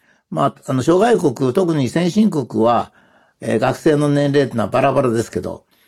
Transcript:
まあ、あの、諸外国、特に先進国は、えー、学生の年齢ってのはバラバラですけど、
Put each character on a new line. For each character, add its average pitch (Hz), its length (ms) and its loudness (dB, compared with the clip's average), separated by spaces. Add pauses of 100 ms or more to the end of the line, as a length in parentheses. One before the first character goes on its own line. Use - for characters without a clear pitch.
(280)
ま 151 180 -2
あ、 - 80 -2 (120)
あ 139 80 -6
の、 127 80 0
諸 170 160 2
外 220 200 4
国、 131 360 -2
特 165 200 0
に 135 140 0
先 170 220 0
進 208 200 2
国 120 320 -4
は、 113 300 0 (480)
え 113 160 -4
ー、 - 20 0
学 127 180 0
生 156 200 2
の 147 140 0
年 143 220 0
齢 139 160 2
っ - 20 -8
て 120 60 -8
の 107 80 0
は 95 40 -6
バ 127 140 0
ラ 139 100 2
バ 135 100 0
ラ 127 80 0
で 113 120 0
す - 80 -6
け 90 100 -6
ど、 90 240 -12 (240)